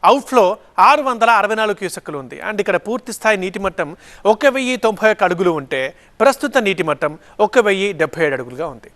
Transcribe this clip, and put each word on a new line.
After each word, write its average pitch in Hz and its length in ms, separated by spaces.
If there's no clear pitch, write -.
అవుట్‌ఫ్లో 214 540
ఆరు 269 220
వందల 233 280
అరవై 208 260
నాలుగు 214 200
క్యూసెక్కులు 170 420
ఉంది. 135 320
And 208 100
ఇక్కడ 196 160
పూర్తి 220 380
స్థాయి 214 240
నీటి 185 220
మట్టం 180 380
ఒక 214 200
వెయ్యి 254 320
తొంభై 220 340
ఒక్క 208 120
అడుగులు 180 260
ఉంటే, 135 460
ప్రస్తుత 269 380
నీటి 196 260
మట్టం 151 360
ఒక 208 200
వెయ్యి 202 340
డెబ్బై 165 320
ఏడు 147 80
అడుగులుగా 123 340
ఉంది. 123 280